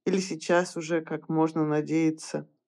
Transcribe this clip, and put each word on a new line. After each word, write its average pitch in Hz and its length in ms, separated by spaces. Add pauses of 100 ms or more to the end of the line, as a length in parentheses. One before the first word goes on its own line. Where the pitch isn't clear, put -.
или 190 140
сейчас 180 580
уже, 165 260
как 160 260
можно 160 360
надеяться, 151 840 (180)